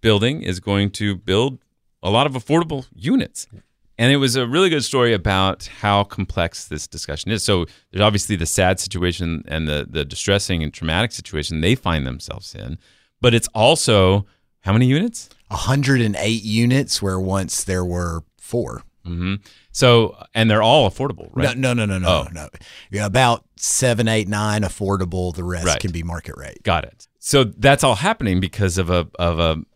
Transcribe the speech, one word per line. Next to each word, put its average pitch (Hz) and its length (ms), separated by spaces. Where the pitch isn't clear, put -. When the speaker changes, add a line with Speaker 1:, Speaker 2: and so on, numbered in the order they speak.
Speaker 1:
building 110 420
is 92 160
going 101 320
to 104 240
build 117 440
a 92 80
lot 123 160
of 135 60
affordable 151 600
units. 185 540
And 120 140
it 143 60
was 131 180
a 127 120
really 175 220
good 147 140
story 120 300
about 95 520
how 101 240
complex - 640
this 76 200
discussion 78 440
is. 110 120
So 90 220
there's 92 100
obviously 104 340
the 85 120
sad 92 320
situation 87 680
and 80 200
the, 73 220
the 76 160
distressing 95 560
and 78 100
traumatic 87 400
situation 78 500
they 92 120
find 82 320
themselves - 480
in. - 240
But 120 140
it's 113 220
also, 104 720
how 95 120
many 120 120
units? 165 440
Speaker 2:
A - 60
hundred 135 440
and 107 160
eight 107 260
units 120 580
where 95 180
once 95 460
there 92 200
were 87 380
four. 78 440
Speaker 1:
Mm-hmm. 90 300
So, 120 420
and 113 160
they're 107 140
all 120 260
affordable, - 440
right? 131 240
Speaker 2:
No, 127 160
no, 117 120
no, 98 140
no, 90 80
Speaker 1:
Oh. 82 240
Speaker 2:
no. 78 160
Yeah, 104 160
about 120 380
seven, 120 500
eight, 110 220
nine 107 320
affordable. 92 760
The 90 80
rest 87 220
Speaker 1:
Right. 82 140
Speaker 2:
can 95 120
be 82 120
market 85 340
rate. - 260
Speaker 1:
Got 85 220
it. - 220
So 139 240
that's 135 400
all 131 120
happening 110 440
because 92 380
of 87 120
a, 87 180
of 85 200
a 80 180